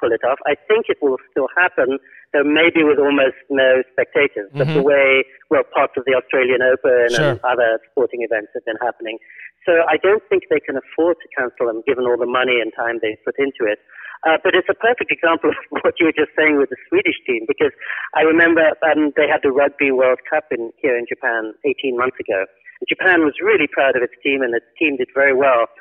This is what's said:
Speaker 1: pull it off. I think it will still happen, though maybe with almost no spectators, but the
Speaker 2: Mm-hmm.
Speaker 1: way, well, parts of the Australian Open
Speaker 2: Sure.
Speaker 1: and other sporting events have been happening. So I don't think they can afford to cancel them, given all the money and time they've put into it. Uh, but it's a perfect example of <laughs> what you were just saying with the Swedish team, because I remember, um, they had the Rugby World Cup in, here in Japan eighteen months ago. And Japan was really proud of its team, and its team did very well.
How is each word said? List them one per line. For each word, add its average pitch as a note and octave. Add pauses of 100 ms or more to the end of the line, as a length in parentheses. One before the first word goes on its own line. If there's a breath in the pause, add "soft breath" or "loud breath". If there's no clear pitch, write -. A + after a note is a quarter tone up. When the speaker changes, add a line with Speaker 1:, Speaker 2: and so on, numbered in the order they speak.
Speaker 1:
pull B2
it A2+
off. C3
I D3 (120)
think A3
it E3+
will C3+ (140)
still C3+ (100)
happen, C#3+ (340 soft breath)
though C#3+
maybe D#3+
with D3+
almost C#3 (120)
no C3 (120)
spectators, C3
but C#3+
the D3+
Speaker 2:
Mm-hmm. C#3+
Speaker 1:
way, C3+ (280 soft breath)
well, C#3+
parts C#3
of B2+
the C3
Australian C3
Open B2
Speaker 2:
Sure. C#3
Speaker 1:
and -
other A#2+ (120)
sporting A#2+
events G#2+
have B2
been A2
happening. A2+ (460 loud breath)
So E3
I D#3
don't G#3
think F#3+
they D3+
can C#3+
afford E3
to - (100)
cancel B2+
them, A2+
given B2+
all A#2+
the A#2+
money B2
and A2
time A#2
they've A2
put -
into C#3
it. G#2+ (480 loud breath)
Uh, D#3+
but F3+
it's F3+
a -
perfect A#3
example D#3+
of - (120)
<laughs> D3+
what D#3+
you E3
were -
just D3+
saying D#3
with C3+
the B2+ (120)
Swedish E3+
team, A2+
because C#3+ (480 loud breath)
I D3+
remember, D#3+
um, D3+
they D3
had D#3
the C3
Rugby C#3
World B2+
Cup D#3
in, A#2 (100)
here B2+
in A#2+
Japan A2+
eighteen B2+
months B2
ago. G2+
And -
Japan F3
was D3
really E3+
proud C#3
of A#2+
its B2
team, C#3
and B2
its A2+ (120)
team D3
did B2+
very C#3
well. B2+ (140 loud breath)